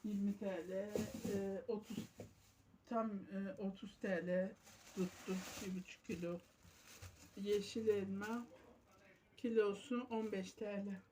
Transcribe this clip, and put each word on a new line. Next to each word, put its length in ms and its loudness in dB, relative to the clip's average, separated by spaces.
Yirmi 340 2
T 80 -4
L, 260 -2
e, 960 0
otuz, 300 -2
tam, 220 2
e, 500 -4
otuz 400 -4
T 60 0
L 480 2
tuttu. 400 0
Bir 140 -2
buçuk 300 -8
kilo. 340 -2
Yeşil 500 2
elma 600 2
kilosu 720 4
on 220 0
beş 200 -2
T 140 -6
L. 360 -2